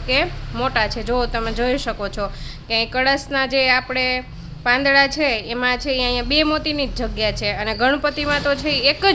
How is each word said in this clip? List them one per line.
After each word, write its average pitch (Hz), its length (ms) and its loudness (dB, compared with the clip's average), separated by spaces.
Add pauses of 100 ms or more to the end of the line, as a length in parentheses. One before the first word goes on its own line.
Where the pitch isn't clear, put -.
કે 254 120 2 (360)
મોટા 233 340 0
છે. 220 160 -4
જો 240 220 2
તમે 226 260 -2
જોઈ 247 260 2
શકો 202 300 -4
છો 196 220 -4 (380)
કે 233 60 -2
અહીં 226 160 0
કળશના 269 560 0
જે 262 140 0 (100)
આપણે 254 360 0 (580)
પાંદડા 277 440 4
છે, 285 200 0 (220)
એમાં 247 280 0
છે 285 140 -4
ઈ 254 120 0
અહીંયા 247 260 0
બે 302 140 4
મોતીની 302 440 0
જ 247 140 -4
જગ્યા 214 380 -2
છે 208 120 -2
અને 214 220 -2
ગણપતિમાં 285 680 0
તો 285 140 2
છે 285 140 -2
ઈ 262 220 2
એક 302 120 -2 (100)